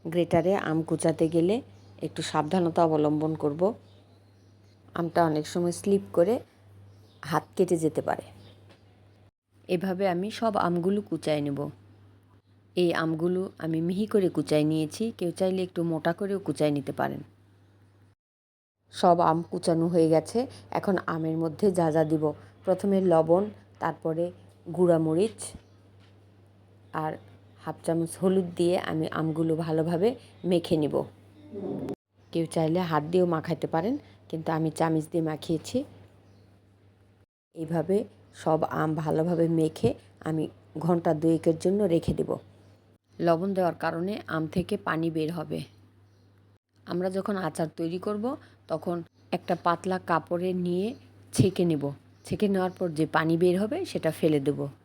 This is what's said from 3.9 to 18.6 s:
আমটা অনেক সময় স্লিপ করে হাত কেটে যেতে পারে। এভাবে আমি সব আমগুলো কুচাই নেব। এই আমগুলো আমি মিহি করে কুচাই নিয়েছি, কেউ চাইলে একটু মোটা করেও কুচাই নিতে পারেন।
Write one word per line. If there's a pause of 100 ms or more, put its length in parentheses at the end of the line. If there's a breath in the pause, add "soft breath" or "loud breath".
আমটা (100)
অনেক
সময়
স্লিপ (140)
করে (960)
হাত (100)
কেটে
যেতে
পারে। (1500)
এভাবে (100)
আমি (120)
সব (140)
আমগুলো (100)
কুচাই
নেব। (1200)
এই (140)
আমগুলো (220)
আমি
মিহি
করে
কুচাই
নিয়েছি, (140)
কেউ
চাইলে
একটু (100)
মোটা
করেও
কুচাই
নিতে
পারেন। (1700)